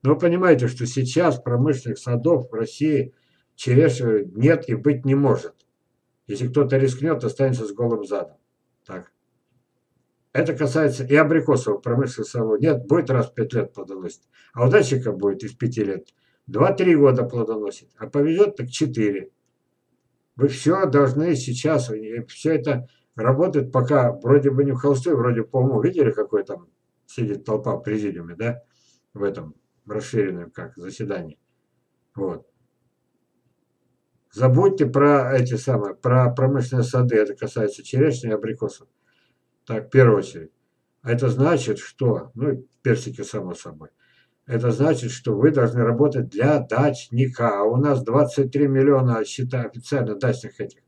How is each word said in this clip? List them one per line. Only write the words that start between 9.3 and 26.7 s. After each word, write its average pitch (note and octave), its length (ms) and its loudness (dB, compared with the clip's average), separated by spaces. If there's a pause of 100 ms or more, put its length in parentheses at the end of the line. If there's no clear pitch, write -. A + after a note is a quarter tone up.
Это D#3+ 220 0
касается C#3 500 0
и C3 120 2
абрикосовых D3+ 680 2
промышленных B2 480 -2
садов. A2 300 -2
Нет, C#3 280 0
будет E3 220 2
раз B2 200 0
в - 40 -20
пять A2 200 -6
лет G#2+ 200 -4
плодоносить. F#2 560 -14 (240)
А B2 140 0
удачника C3 440 2
будет G2 320 -4
из G#2 100 -12
пяти A2 300 -4
лет. F#2+ 240 -6 (400)
Два-три F3 480 2
года C3 280 4
плодоносить. A2 760 -6
А A2 100 -12
повезет, E3 480 0
так B2+ 140 -8
четыре. A2 600 -4 (1040)
Вы C3+ 120 0
все F3 380 0
должны C#3+ 500 2
сейчас, B2+ 560 -2
и A2 360 -10
все - 260 -4
это C3 340 -2 (280)
работает C3 560 0
пока B2+ 400 2
вроде C#3 400 4
бы C3+ 120 0
не C#3 80 0
в B2 60 -4
холсты, C#3+ 380 0
вроде A#2+ 280 0
по - 140 -4
уму. B2+ 240 2
Видели, D3 300 2
какой G#2 320 -2
там F2+ 240 -12 (380)